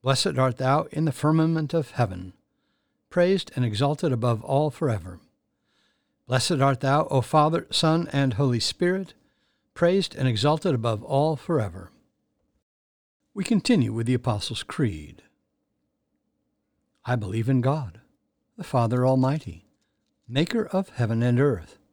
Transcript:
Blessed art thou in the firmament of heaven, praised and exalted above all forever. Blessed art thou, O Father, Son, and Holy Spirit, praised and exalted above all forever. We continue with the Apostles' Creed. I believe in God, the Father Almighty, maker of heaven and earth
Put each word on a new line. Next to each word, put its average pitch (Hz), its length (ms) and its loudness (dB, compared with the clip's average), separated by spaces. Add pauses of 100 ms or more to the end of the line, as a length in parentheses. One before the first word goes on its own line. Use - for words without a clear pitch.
Blessed 131 340 0
art 131 220 2
thou 135 320 2
in 151 140 -2
the 156 80 0
firmament 160 600 0
of 160 200 -2
heaven, 92 400 -2 (760)
praised 180 480 0
and 127 80 0
exalted 139 480 0
above 113 320 0
all 147 260 0
forever. 92 500 -4 (1040)
Blessed 127 340 0
art 139 200 2
thou, 139 300 0
O 135 100 2
Father, 156 500 2
Son, 165 420 0
and 139 220 0
Holy 120 260 0
Spirit, 180 540 -2 (600)
praised 180 400 2
and 131 120 -2
exalted 143 480 2
above 113 300 -2
all 151 320 0
forever. 104 540 -4 (1400)
We 202 100 -6
continue 180 500 2
with 117 140 -4
the 127 80 2
Apostles' 117 480 -4
Creed. 78 600 -6 (1800)
I 123 120 0
believe 107 320 -4
in 131 140 2
God, 131 380 -2 (560)
the 208 60 -14
Father 123 420 0
Almighty, 131 600 0 (640)
maker 170 380 -2
of 190 240 -4
heaven 113 320 -2
and 123 180 2
earth 120 380 -2 (140)